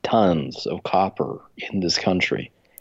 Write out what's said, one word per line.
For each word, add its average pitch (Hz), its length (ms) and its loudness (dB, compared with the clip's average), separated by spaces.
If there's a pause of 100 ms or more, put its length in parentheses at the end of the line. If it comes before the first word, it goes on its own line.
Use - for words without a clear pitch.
tons 92 640 2
of - 180 -4
copper - 580 -2 (160)
in - 240 -6
this 85 160 0
country - 520 0 (320)